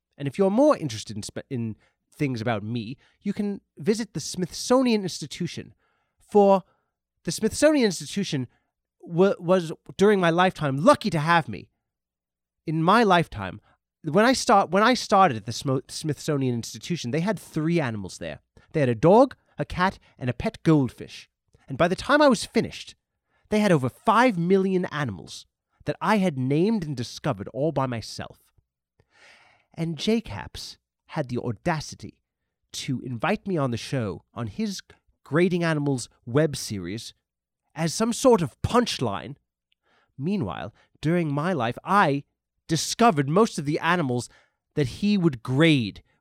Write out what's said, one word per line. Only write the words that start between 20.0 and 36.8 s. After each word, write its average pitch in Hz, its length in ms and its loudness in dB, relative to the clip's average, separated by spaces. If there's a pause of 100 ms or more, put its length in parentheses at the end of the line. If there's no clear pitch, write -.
and 127 100 -4
a 123 40 -4
pet - 280 -6
goldfish. 139 680 0 (380)
And 131 120 -10
by 175 80 4
the 180 80 0
time 294 260 2
I 294 60 8
was 240 180 2
finished, - 480 -4 (560)
they 214 100 2
had 208 120 4
over 131 180 2
five 220 480 2
million 185 480 2
animals 110 640 -8 (380)
that 147 140 -4
I 202 180 2
had 185 200 0
named 160 460 0
and 151 120 -8
discovered 113 580 -6
all 143 180 -2
by 139 160 -2
myself. 113 500 -10 (1400)
And 165 240 -6
J 220 240 0
Caps - 560 -14 (300)
had 143 220 -6
the 120 100 -4
audacity - 800 -8 (540)
to - 280 -6
invite 151 460 -4
me 185 100 -2
on 135 140 -2
the 117 60 -4
show, 107 560 -6
on 117 140 -8
his 202 340 -8 (420)
Grading 170 400 0
Animals 143 460 -2 (160)
web 143 300 0
series, 101 580 -8 (600)